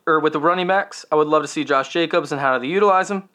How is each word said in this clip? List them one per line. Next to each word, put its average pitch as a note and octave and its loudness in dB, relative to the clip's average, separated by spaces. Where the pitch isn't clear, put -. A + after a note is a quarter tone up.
or D#3 2
with D3+ 0
the D#3+ -2
running F3 0
backs, G3 -2
I D#3 2
would D3+ 4
love D#3 2
to C#3+ -8
see D3+ -6
Josh C3+ 0
Jacobs E3 -2
and D3 -4
how C3+ 0
they B2 -6
utilize F#3 2
him. G3 -6